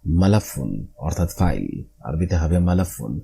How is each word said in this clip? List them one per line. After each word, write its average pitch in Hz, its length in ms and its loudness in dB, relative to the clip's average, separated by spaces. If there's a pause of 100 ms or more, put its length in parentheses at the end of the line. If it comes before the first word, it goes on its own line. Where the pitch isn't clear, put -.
মালাফুন 85 640 2 (260)
অর্থাৎ - 340 -2
ফাইল, - 340 0 (380)
আরবিতে 87 320 -2
হবে 80 240 2
মালাফুন, 87 520 0 (120)